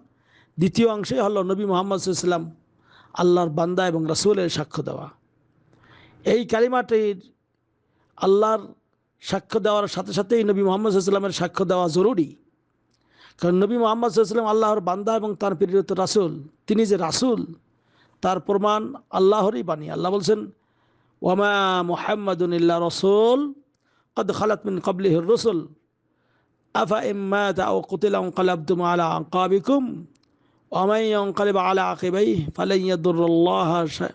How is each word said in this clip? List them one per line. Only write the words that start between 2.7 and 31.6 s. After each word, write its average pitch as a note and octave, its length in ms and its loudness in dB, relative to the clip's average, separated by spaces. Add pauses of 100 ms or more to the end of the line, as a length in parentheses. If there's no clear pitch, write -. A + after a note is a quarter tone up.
আল্লাহর F3 340 2
বান্দা F3 400 0
এবং D#3+ 200 -2
রাসূলের F#3+ 400 0
সাক্ষ্য D#3 340 -6
দেওয়া। D3 280 -10 (1120)
এই A3 200 2
কালিমাটির A3 880 0 (840)
আল্লাহর G#3 440 2 (600)
সাক্ষ্য G3 400 -4
দেওয়ার G#3 260 2
সাথে F#3+ 260 -6
সাথেই G#3 320 2
নবী G3+ 180 2
মুহাম্মদ G3 300 2
সাল্লাল্লাহু - 0 -
আলাইহি F#3 40 4
ওয়াসাল্লামের G3 360 0
সাক্ষ্য F3 320 -2
দেওয়া F3+ 240 2
জরুরি, F#3+ 480 0 (1040)
কারণ F3 160 0
নবী G#3 240 2
মুহাম্মদ A3+ 320 0
সাল্লাল্লাহু - 0 -
আলাইহি E3 60 -6
ওয়াসাল্লাম A3 300 2
আল্লাহর G#3+ 340 2
বান্দা G3 360 -2
এবং G#3+ 180 -4
তার G3 200 -2
প্রেরিত F#3 380 0
রাসূল। F3 520 0 (220)
তিনি A3 200 2
যে G3 100 2
রাসূল, F3+ 500 -2 (760)
তার F#3 200 0
প্রমাণ G#3 540 -2 (160)
আল্লাহরই G3+ 520 2
বাণী। D#3 280 -6
আল্লাহ E3 220 -4
বলছেন, G3+ 380 0 (720)
"ওয়ামা F#3+ 600 2
মুহাম্মাদুন F3+ 720 -2
ইল্লা E3+ 280 2
রাসূল, A3 720 2 (600)
ক্বাদ G3 180 -4
খালাত G3+ 340 -2
মিন F#3+ 140 -4
ক্বাবলিহির F3+ 440 0
রুসুল, G3 440 0 (1080)
আফা G#3+ 280 0
ইম G3+ 260 -4
মাতা G3 380 0
আও F#3+ 160 0
কুতিলা G3 360 -2
ইনকালাবতুম F3+ 640 -2
আলা F3 240 0
আকাবিকুম, F#3 1000 -2 (640)
ওয়া F#3 160 0
মান G#3+ 160 2
ইয়ানকালিব G3+ 540 0
আলা F#3 340 0